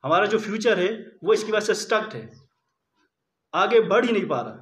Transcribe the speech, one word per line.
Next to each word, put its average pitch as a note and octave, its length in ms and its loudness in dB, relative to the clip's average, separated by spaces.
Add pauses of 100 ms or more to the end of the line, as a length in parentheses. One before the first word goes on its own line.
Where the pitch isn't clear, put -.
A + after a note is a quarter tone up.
हमारा E3+ 220 2
जो G#3+ 120 0
future G#3+ 400 0
है G3+ 340 -4 (120)
वो G3 80 2
इसकी G#3+ 200 0
वजह G#3+ 80 2
से G#3+ 140 0
स्टक - 380 -2
है, A2 200 -14 (1200)
आगे A3 260 4
बढ़ G3+ 240 2
ही A#3 80 0
नहीं G3+ 140 0
पा C3 140 -2
रहा। A2 220 -10